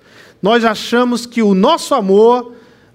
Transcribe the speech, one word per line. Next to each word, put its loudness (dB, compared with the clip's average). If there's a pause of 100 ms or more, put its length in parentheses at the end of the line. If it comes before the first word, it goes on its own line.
(400)
nós 0
achamos -2
que -6
o 2
nosso 0
amor 2 (420)